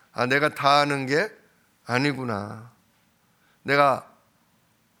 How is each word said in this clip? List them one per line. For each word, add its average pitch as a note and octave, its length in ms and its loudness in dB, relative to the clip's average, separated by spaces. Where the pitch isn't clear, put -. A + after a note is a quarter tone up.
아, A#2+ 140 -2
내가 C#3+ 240 2
다 C#3+ 300 2
아는 C#3+ 260 -2
게 D#3 240 -2
아니구나. A#2+ 840 -4
내가 C#3 460 2